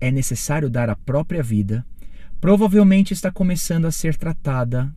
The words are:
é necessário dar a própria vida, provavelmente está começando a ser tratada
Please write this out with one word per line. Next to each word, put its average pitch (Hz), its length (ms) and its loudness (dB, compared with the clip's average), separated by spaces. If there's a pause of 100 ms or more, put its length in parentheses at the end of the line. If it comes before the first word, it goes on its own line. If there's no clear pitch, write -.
é 127 80 -2
necessário 135 640 -2
dar 117 180 0
a 104 60 -2
própria 151 480 -2
vida, 107 420 0 (560)
provavelmente 196 720 4
está 190 160 -4
começando 175 580 0
a 165 40 0
ser 156 260 0
tratada 127 800 -2